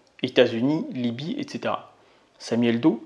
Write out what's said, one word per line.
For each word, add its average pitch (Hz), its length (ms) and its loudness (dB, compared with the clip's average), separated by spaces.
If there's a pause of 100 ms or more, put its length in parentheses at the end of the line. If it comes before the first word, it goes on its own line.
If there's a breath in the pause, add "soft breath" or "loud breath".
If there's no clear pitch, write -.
(220)
États-Unis, 127 680 0
Libye, 127 480 -4
et 143 100 -6
cetera. 113 440 -6 (460 soft breath)
Samuel 117 420 2
Doe 160 260 6